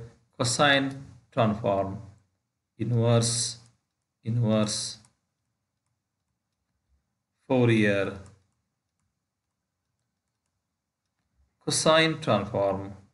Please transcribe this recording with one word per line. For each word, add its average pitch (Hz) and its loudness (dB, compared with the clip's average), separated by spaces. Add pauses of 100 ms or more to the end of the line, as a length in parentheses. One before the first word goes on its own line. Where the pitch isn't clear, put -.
(360)
cosine 139 0 (300)
transform, 101 -2 (760)
inverse, 117 0 (640)
inverse 110 -2 (2500)
Fourier 107 2 (3500)
cosine 160 2
transform. 98 -2 (220)